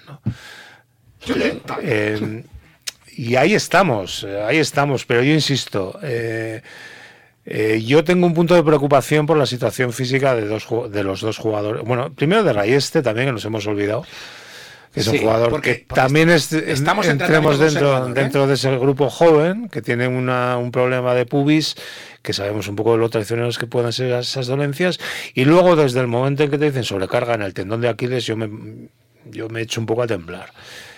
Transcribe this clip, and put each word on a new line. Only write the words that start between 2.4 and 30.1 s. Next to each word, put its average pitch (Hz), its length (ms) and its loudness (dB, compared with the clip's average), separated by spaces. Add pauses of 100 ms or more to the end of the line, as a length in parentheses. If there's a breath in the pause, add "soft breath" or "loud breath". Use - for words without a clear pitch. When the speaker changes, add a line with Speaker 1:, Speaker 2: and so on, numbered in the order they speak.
Speaker 1:
y 120 180 -2
ahí 160 180 4
estamos, 143 760 0
eh, 98 140 -6
ahí 120 160 0
estamos, 143 480 0
pero 120 160 2
yo 139 100 2
insisto, 123 680 -2
eh, 113 580 -6 (880 loud breath)
eh, 110 360 0
yo 143 220 4
tengo 180 220 4
un 175 80 2
punto 170 200 4
de 170 80 8
preocupación 147 640 4
por 156 120 4
la 139 80 4
situación 120 480 -2
física 131 400 0
de 110 120 -2
dos 107 220 -6
ju-, 120 200 -4
de 101 140 -2
los 95 200 -4
dos 107 160 -4
jugadores. 107 440 -4
Bueno, 123 300 -4
primero 190 320 2
de 147 80 2
Rayeste 120 480 2
también, 120 280 0
que 135 40 0
nos 101 140 -6
hemos 107 200 -6
olvidado, 104 380 -2 (880 loud breath)
que - 80 -6
es - 60 -2
un 113 80 2
Speaker 2:
Sí, 143 60 0
Speaker 1:
jugador 113 280 2
Speaker 2:
porque, 135 300 -2
Speaker 1:
que - 80 -20
Speaker 2:
porque 131 160 -2
Speaker 1:
también 151 260 4
es, 165 240 4
Speaker 2:
estamos 160 540 0
en 160 60 4
Speaker 1:
entremos 151 440 4
Speaker 2:
tratamiento 143 80 4
Speaker 1:
dentro, 151 240 2
Speaker 2:
conservador, 127 220 0
¿eh? 123 100 -2
Speaker 1:
dentro 139 280 2
de 139 60 4
ese 131 240 0
grupo 135 300 2
joven, 170 640 4
que - 100 -8
tiene 123 280 -2
una, 127 500 -2
un 123 120 -4
problema 127 440 0
de 123 100 2
pubis, 147 500 0 (460 loud breath)
que - 140 -6
sabemos 101 340 -4
un 101 80 -8
poco 110 160 4
de 113 60 4
lo 113 100 2
traicioneros 117 480 -4
que 120 100 -6
puedan 117 280 -2
ser 127 180 -2
esas 123 340 -4
dolencias, 143 540 -2 (320 loud breath)
y 127 140 2
luego 175 280 8
desde 135 260 4
el 127 60 0
momento 131 360 0
en 147 80 2
que 147 80 0
te 151 80 2
dicen 135 180 -2
sobrecarga 101 480 -2
en 113 80 -2
el 95 140 -6
tendón 104 260 -6
de 120 80 2
Aquiles, 123 380 -4
yo 110 100 -4
me, 110 140 -6 (760)
yo - 240 -12
me 113 140 -8
echo 113 180 -6
un 113 60 -4
poco 113 160 -2
a 120 40 0
temblar. 90 460 -8 (460 loud breath)